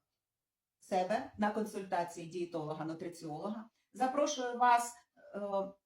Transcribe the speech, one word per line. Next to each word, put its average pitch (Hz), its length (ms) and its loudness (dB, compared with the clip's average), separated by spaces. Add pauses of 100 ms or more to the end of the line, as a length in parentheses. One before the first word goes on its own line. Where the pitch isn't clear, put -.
(880)
себе 202 500 2
на 208 120 4
консультації 185 800 -2
дієтолога-нутриціолога. 165 1300 -6 (280)
Запрошую 254 680 0
вас, 240 360 6 (400)
е, 202 60 -6 (460)